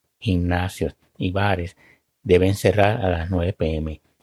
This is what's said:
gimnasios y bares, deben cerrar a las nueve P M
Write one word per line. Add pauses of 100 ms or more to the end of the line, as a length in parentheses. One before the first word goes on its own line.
(200)
gimnasios (200)
y
bares, (440)
deben
cerrar
a
las
nueve
P
M (220)